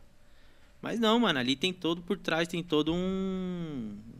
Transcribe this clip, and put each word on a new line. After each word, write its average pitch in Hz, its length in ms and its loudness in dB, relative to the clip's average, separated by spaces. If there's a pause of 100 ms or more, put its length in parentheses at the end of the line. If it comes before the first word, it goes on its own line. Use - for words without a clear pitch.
(840)
Mas 175 180 -4
não, 220 200 6
mano, 175 180 4
ali 127 180 2
tem 185 160 0
todo, 170 300 -2
por 196 160 -2
trás 165 280 0
tem 170 160 -4
todo 151 300 2
um, 180 1040 -4 (240)